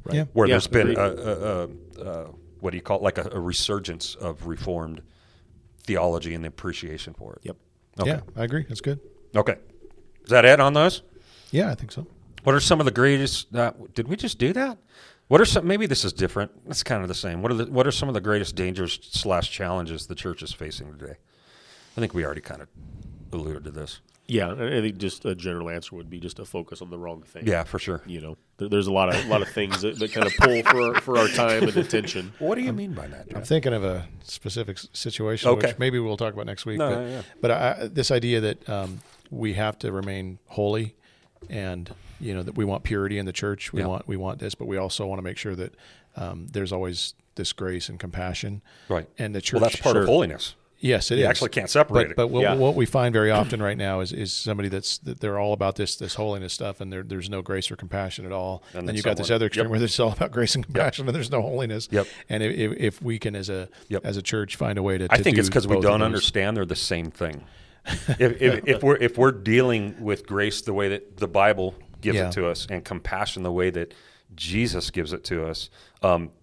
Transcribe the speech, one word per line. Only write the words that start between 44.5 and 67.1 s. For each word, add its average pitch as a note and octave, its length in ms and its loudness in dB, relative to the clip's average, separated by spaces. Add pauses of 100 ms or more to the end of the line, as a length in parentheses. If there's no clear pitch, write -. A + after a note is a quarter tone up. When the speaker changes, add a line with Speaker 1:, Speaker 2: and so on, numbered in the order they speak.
Speaker 3:
but A#2+ 140 -10
we G2 100 -4
also F#2+ 300 -4
wanna F#2+ 160 -6
make F#2 140 -8
sure G2 180 -6
that, F2+ 180 -8 (420)
um, F2 360 -8
there's F#2+ 200 -4
always F#2 440 -4 (200)
this F#2+ 160 -4
grace F#2 380 -6
and F#2+ 100 -12
compassion. F#2 640 -6 (260)
Speaker 2:
Right. E2+ 200 -2 (100)
Speaker 3:
And G#2+ 160 -4
the G2 80 -4 (100)
Speaker 2:
Well, A2 100 2
that's A2+ 140 6
Speaker 3:
church - 80 -8
Speaker 2:
part B2 140 6
of G#2 40 6
Speaker 3:
Sure. F#2+ 60 4
Speaker 2:
holiness. A2 460 2 (260)
Speaker 3:
Yes, B2 320 2
it A#2+ 80 4
Speaker 2:
You C3+ 60 6
Speaker 3:
is. A2 40 4
Speaker 2:
actually B2 200 0
can't F#2+ 200 -4
separate B2 360 6
Speaker 3:
But, D#2 60 -4
Speaker 2:
it. - 60 -10
Speaker 3:
but A#2+ 100 4
what, A#2 140 2
Speaker 1:
Yeah. G2+ 140 6
Speaker 3:
what C3+ 200 6
we A#2+ 100 4
find B2 280 4
very G#2+ 180 6
often G#2+ 300 2
right G#2 160 0
now G2 240 -2
is, F#2 120 -4
is G2 200 -6
somebody G2+ 360 -4
that's, F#2+ 300 -4
that B2+ 200 -10
they're G2+ 200 -2
all G#2 140 2
about G2 240 0
this, G2 180 -2
this F#2 200 -8
holiness G2+ 380 -4
stuff, G#2 280 -6
and F#2+ 120 -10
there, F#2 100 -6
there's F#2+ 260 -8
no G2 120 -6
grace F#2+ 300 -4
or - 40 -10
compassion G2 500 -6
at F#2 60 -10
all. F#2 320 -6 (100)
Speaker 2:
And F2 60 -8
Speaker 3:
And F2+ 100 -6
Speaker 2:
then G#2+ 60 -4
Speaker 3:
you've G#2+ 100 -4
got G#2+ 120 2
this F#2+ 100 -4
Speaker 2:
someone A#2 100 2
Speaker 3:
other A2 100 2
extreme A2+ 180 0
Speaker 2:
Yep. A2+ 60 -2
Speaker 3:
where A2 80 2
there's A#2 200 0
all A2+ 120 2
about - 200 -2
grace A#2+ 240 0
and B2 100 -2
Speaker 2:
Yep. - 100 -8
Speaker 3:
compassion, C3+ 320 0
and B2 80 0
there's A#2+ 160 -4
no B2+ 100 2
holiness. A2+ 500 -4
Speaker 2:
Yep. G2+ 160 2 (220)
Speaker 3:
And G#2+ 140 0
if, G#2+ 120 2
if, A2 220 -2
if - 240 0
we A2+ 160 -2
can, G#2+ 180 -6
as G2 140 -6
a, F#2 180 -6 (220)
Speaker 2:
Yep. G2 160 -2
Speaker 3:
as G2+ 120 -2
a G2 40 -4
church, G#2 360 -4
find G2+ 200 0
a G2 60 0
way F#2+ 140 2
to, F#2 120 -2
Speaker 2:
I - 80 10
Speaker 3:
to G2+ 60 2
Speaker 2:
think A#2+ 140 6
it's G2 120 6
Speaker 3:
do F#2+ 40 0
Speaker 2:
'cause G2+ 140 4
we G#2 80 4
Speaker 3:
both F#2+ 100 4
of G2+ 60 8
Speaker 2:
don't G#2+ 100 4
Speaker 3:
those. A2 40 4
Speaker 2:
understand G#2+ 520 0
they're G2 80 0
the E2 100 -4
same E2+ 340 -4
thing. D2+ 360 -8 (380)